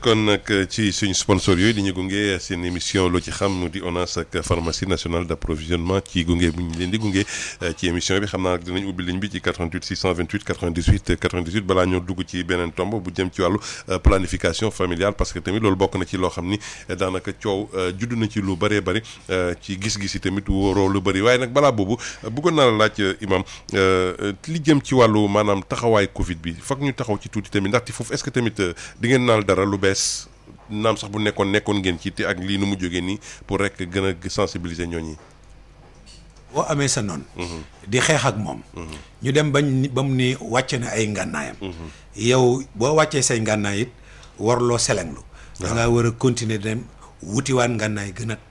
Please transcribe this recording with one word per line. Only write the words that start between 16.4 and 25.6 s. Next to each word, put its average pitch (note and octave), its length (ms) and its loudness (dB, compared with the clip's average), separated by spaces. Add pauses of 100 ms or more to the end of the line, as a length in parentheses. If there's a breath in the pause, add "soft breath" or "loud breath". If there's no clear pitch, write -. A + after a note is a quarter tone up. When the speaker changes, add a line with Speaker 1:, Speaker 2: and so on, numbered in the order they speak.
Speaker 1:
ni, G#2 120 -2 (300 loud breath)
euh, F#2 60 -4
daanaka F#2 380 -4
coow, G#2 400 -2
euh, F2+ 240 -2
juddu A#2 180 -4
na A2 140 0
ci G#2+ 120 -4
lu F#2+ 140 0
bëree G#2 240 2
bëri, F#2+ 220 0 (300 loud breath)
euh, F2+ 280 0
ci G2 220 -8
gis-gis G2+ 320 -4
yi G2+ 80 -4
tamit G2 260 -2
wóoroo G2 400 4
lu G2 140 2
bëri. F#2+ 200 0
Waaye B2 180 6
nag B2 120 -2
balaa C#3 220 6
boobu, G#2 240 0 (260 loud breath)
euh, A2 60 -6
bëggoon D3+ 260 0
naa C3+ 160 6
la A2 140 2
laaj, G#2+ 160 0
euh, F#2+ 200 2
Imam, F#2+ 200 2 (320 loud breath)
euh, F#2+ 600 2 (140)
li E3 160 -4
jëm C#3+ 200 6
ci - 100 -2
wàllu G#2+ 340 6
maanaam G2+ 360 2